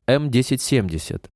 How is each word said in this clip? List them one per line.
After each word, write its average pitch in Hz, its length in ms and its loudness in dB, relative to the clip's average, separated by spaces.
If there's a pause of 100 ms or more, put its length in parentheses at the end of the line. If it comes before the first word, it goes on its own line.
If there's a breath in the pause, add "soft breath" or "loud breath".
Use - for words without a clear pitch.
М 143 240 2
десять 127 300 2
семьдесят. 87 760 -2